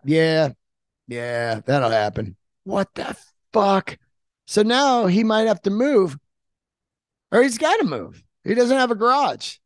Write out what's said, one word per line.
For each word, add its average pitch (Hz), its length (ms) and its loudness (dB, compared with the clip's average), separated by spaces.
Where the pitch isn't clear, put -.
Yeah, 160 460 2
yeah, 120 580 -6
that'll 127 260 0
happen." 107 460 -4
What 196 300 -6
the - 220 -12
fuck? 196 440 0
So 208 160 0
now 240 440 2
he 196 180 2
might 220 220 2
have 214 160 -2
to 196 80 -2
move, 202 480 0
or 233 100 4
he's 254 140 0
gotta 330 280 0
move. 127 380 -8
He 214 100 -2
doesn't 240 220 2
have 254 140 2
a 233 40 -2
garage. 240 720 -2